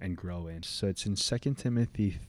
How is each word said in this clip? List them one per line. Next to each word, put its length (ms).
and 140
grow 320
in. 160
So 240
it's 180
in 100
Second 400
Timothy 640